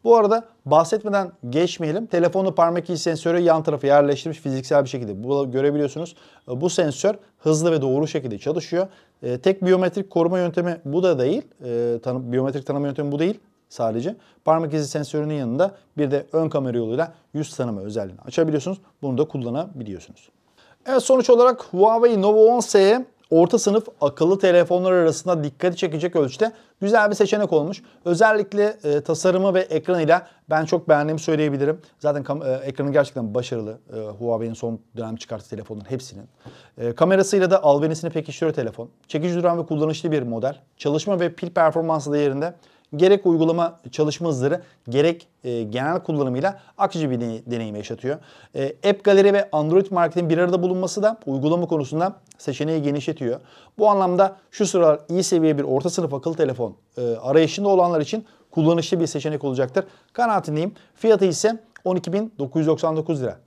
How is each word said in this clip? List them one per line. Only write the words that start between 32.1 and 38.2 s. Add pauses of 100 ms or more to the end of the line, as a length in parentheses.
kam-,
e,
ekranı
gerçekten
başarılı. (180)
E,
Huawei'nin
son (180)
dönem
çıkarttığı
telefonların
hepsinin. (520)
E,
kamerasıyla
da
albenisini
pekiştiriyor